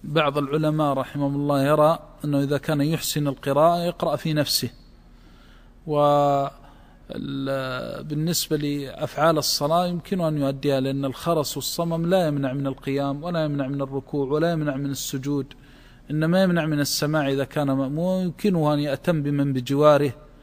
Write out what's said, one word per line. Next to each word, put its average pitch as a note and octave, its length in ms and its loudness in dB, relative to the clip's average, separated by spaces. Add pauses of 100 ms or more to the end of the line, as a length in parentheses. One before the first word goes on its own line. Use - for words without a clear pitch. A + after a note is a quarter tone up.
بعض D3 340 0
العلماء D3+ 540 0
رحمه C#3 340 -4
الله C#3+ 360 0
يرى D3+ 360 4 (260)
أنه C#3+ 180 2
إذا C#3 160 0
كان D3 220 -2
يحسن D3 480 0
القراءة D3+ 540 2
يقرأ E3+ 340 -2
في - 160 -4
نفسه. C#3+ 380 0 (1160)
وال-، C#3+ 640 4 (1500)
بالنسبة D#3 520 -2
لأفعال D3 800 0
الصلاة D#3+ 480 0
يمكن F3+ 340 -4
أن D#3 180 0
يؤديها، C#3 420 0
لأن C3+ 240 -2
الخرس D3+ 520 -2
والصمم E3 500 -2
لا F3+ 200 4
يمنع C#3 260 -2
من C#3 140 -4
القيام C#3 560 -4
ولا E3+ 220 -2
يمنع C#3+ 220 -2
من C#3 160 -4
الركوع C3+ 460 -4
ولا D#3 240 2
يمنع D3+ 240 -2
من C#3 140 -4
السجود، C#3 560 -4 (640)
إنما D#3+ 320 2
يمنع E3+ 240 2
من D3+ 140 0
السماع D3 480 0
إذا C#3 160 0
كان C#3+ 260 -2
مأموم، D#3 540 -2
يمكنه E3 500 0
أن C#3+ 40 0
يأتم D3 440 0
بمن C#3+ 300 0
بجواره C#3 600 4 (300)